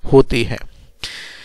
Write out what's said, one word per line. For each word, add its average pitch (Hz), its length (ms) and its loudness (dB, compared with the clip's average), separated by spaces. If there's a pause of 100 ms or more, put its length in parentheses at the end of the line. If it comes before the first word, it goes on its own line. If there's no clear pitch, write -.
(120)
होती 135 320 4
है। - 260 -10 (760)